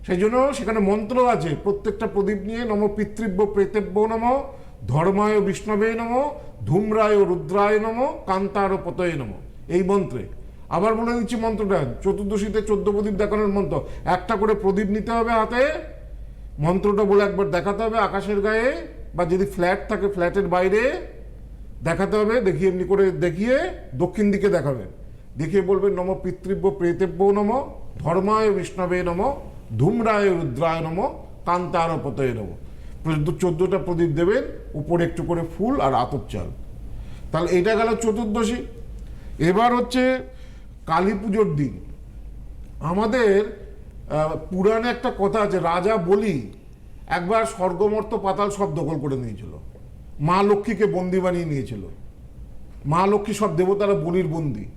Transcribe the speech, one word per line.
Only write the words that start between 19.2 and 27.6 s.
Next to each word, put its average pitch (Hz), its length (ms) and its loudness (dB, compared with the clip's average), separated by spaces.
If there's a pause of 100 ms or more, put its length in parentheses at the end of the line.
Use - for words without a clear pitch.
যদি 185 220 2
ফ্ল্যাট 190 420 0
থাকে 196 200 0
ফ্ল্যাটের 180 400 0
বাইরে 190 340 4 (1000)
দেখাতে 175 320 0
হবে। 214 240 4
দেখিয়ে, 185 300 2
এমনি 185 140 -2
করে 190 260 4
দেখিয়ে 180 480 2 (380)
দক্ষিণ 190 340 2
দিকে 196 180 2
দেখাবেন, 131 400 0 (500)
দেখিয়ে 160 240 2
বলবেন 190 300 2
নম 180 220 0
পিতৃব্য 185 560 -2
প্রেতেব্য 175 540 0
নম, 202 260 4 (480)